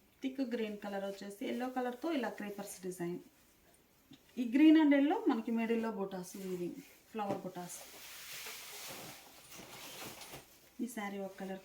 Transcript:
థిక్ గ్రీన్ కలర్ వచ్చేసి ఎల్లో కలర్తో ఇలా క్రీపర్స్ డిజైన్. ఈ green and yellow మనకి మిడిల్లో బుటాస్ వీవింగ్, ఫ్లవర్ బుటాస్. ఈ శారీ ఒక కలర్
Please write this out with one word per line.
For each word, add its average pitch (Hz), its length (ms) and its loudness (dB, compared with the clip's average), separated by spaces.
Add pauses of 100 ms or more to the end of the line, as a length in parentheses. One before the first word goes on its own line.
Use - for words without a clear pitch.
(240)
థిక్ 269 180 -4
గ్రీన్ 220 360 -2
కలర్ 196 260 -4
వచ్చేసి 202 440 -6
ఎల్లో 240 220 -2
కలర్తో 254 420 -2
ఇలా 240 180 0
క్రీపర్స్ - 520 -8
డిజైన్. 175 380 -4 (1200)
ఈ 254 60 -2
green 311 400 10
and 285 180 8
yellow 381 280 4
మనకి 226 220 2
మిడిల్లో 226 400 2
బుటాస్ 190 460 -6
వీవింగ్, 180 440 -6 (300)
ఫ్లవర్ 202 260 -2
బుటాస్. 180 420 -10 (3000)
ఈ 233 60 -2
శారీ 202 320 -6
ఒక 190 200 -8
కలర్ 190 260 -8